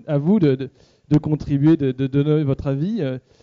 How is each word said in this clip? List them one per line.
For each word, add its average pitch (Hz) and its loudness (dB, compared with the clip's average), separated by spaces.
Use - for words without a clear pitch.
à 151 -2
vous 170 2
de, 143 2
de, 131 -8
de 151 4
contribuer, 151 2
de, 139 0
de 131 -4
donner 147 0
votre 139 -4
avis, 165 -4
euh, 131 -6